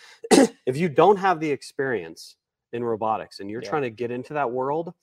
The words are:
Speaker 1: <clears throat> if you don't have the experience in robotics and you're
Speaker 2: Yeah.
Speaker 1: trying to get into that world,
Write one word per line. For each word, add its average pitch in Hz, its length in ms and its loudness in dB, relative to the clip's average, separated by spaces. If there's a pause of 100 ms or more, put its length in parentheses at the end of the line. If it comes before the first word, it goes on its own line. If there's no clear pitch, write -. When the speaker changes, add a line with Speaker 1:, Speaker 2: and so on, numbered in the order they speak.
Speaker 1:
<clears throat> - 240 -8
if 180 460 4
you 170 120 0
don't 170 280 6
have 180 220 0
the 156 120 -2
experience 117 880 -6 (360)
in 120 100 -6
robotics 110 560 -4
and 98 120 -10
you're 117 100 -8
Speaker 2:
Yeah. 147 80 -12
Speaker 1:
trying 147 140 -2
to 120 80 -4
get 117 200 -6
into 127 240 -8
that 139 160 -2
world, 147 520 -4